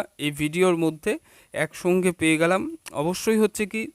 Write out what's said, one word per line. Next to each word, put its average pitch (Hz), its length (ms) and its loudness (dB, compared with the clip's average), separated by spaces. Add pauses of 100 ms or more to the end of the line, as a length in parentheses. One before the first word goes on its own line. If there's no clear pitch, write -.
(180)
এই 147 140 -2
ভিডিওর 165 460 0
মধ্যে 160 340 -2 (420)
একসঙ্গে 180 580 0
পেয়ে 160 300 2
গেলাম। 180 200 2 (300)
অবশ্যই 185 480 0
হচ্ছে 214 260 0
কি 220 160 -6 (140)